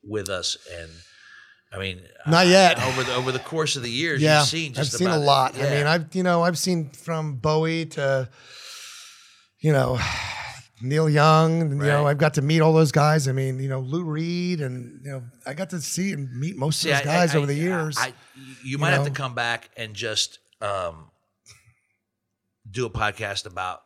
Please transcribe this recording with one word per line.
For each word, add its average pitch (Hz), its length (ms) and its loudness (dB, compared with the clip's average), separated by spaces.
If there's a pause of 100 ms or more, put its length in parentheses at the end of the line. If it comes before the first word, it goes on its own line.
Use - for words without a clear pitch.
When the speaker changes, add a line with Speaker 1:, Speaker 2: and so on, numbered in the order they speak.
Speaker 1:
with 101 260 -4
us? 90 260 -4 (220)
And 82 100 -14 (840)
I 101 80 -10
mean, 95 200 -6 (280)
Speaker 2:
Not 170 180 6
Speaker 1:
I, 175 40 6
Speaker 2:
yet. 180 320 6
Speaker 1:
over 131 200 0
the, 123 140 -2
over 127 160 0
the 127 80 -2
course 160 340 -4
of 135 80 -8
the 120 80 -8
years, 143 320 -2
Speaker 2:
Yeah, 156 160 6
Speaker 1:
you've 143 100 4
seen 156 240 -4
just 131 220 -4
Speaker 2:
I've 117 40 -4
seen 180 100 2
a - 20 2
Speaker 1:
about 156 120 2
it. 143 40 4
Speaker 2:
lot. 135 300 4
I - 80 -10
Speaker 1:
Yeah. 143 140 0
Speaker 2:
mean, 147 100 2
I've, 160 260 0
you 185 80 0
know, 175 220 4
I've 175 120 0
seen 165 340 -2
from 156 480 -6
Bowie 160 480 0
to, 135 420 -2 (1300)
you 156 140 2
know, 127 320 2
<sighs> - 40 -4 (760)
Neil 151 260 0
Young. 156 640 4
You 139 60 -2
Speaker 1:
Right. 143 100 0
Speaker 2:
know, 147 180 4
I've 143 120 2
got 151 160 2
to 143 80 0
meet 160 180 2
all 160 140 6
those 160 180 6
guys. 151 360 4
I 131 40 -2
mean, 131 280 -2
you 135 80 -4
know, 135 120 -4
Lou 147 240 -4
Reed, 170 560 -2
and, 127 440 -8
you 143 60 -12
know, 135 120 -10 (240)
I 135 80 -8
got 190 160 -8
to 180 100 -6
see 185 320 -4
and 139 260 -8
meet 165 180 -4
most 143 240 -2
Speaker 1:
See, 160 100 0
Speaker 2:
of 139 80 2
those 139 80 -2
Speaker 1:
I, 151 100 0
Speaker 2:
guys 170 180 2
Speaker 1:
I, 156 40 4
Speaker 2:
over 143 80 0
the 143 80 0
Speaker 1:
I, - 20 -2
Speaker 2:
years. 160 420 -2
Speaker 1:
I, 127 100 -2 (280)
you 131 260 -20
Speaker 2:
You 131 160 -6
Speaker 1:
might 160 120 0
have 156 140 2
to 147 60 -4
Speaker 2:
know? 135 40 -6
Speaker 1:
come 131 200 -6
back 117 420 -4
and 110 180 -10
just, 104 440 -4 (220)
um, 90 500 -6 (1600)
do 117 160 -4
a 110 40 -8
podcast 104 560 -4
about 92 400 -8